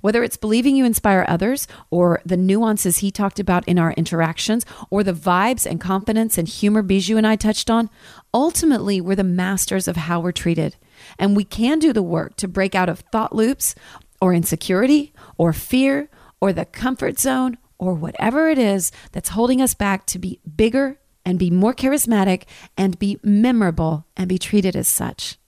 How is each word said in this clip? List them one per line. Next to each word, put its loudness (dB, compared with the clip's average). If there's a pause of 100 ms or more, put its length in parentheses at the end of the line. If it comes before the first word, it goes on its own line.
Whether 2
it's -4
believing 2
you 4
inspire 2
others 0 (240)
or 2
the 0
nuances 2
he -2
talked -4
about 0
in 2
our 2
interactions -2 (240)
or 0
the 0
vibes 0
and -6
confidence -2
and -2
humor 0
Bijou 0
and 4
I 4
touched -2
on, 2 (460)
ultimately 2
we're -2
the 0
masters -2
of -4
how -2
we're -2
treated. -2 (420)
And 2
we 2
can 0
do 2
the 2
work -4
to -8
break -2
out 0
of -6 (100)
thought -2
loops 0 (460)
or 2
insecurity 0 (240)
or 2
fear 0 (280)
or 0
the -4
comfort -6
zone -2 (220)
or -2
whatever 0
it 2
is 0 (200)
that's -8
holding 2
us 0
back -2
to -8
be -8 (160)
bigger 0 (280)
and 0
be 2
more 4
charismatic 0 (340)
and 0
be -4
memorable 2 (100)
and -4
be 0
treated 0
as -4
such. -6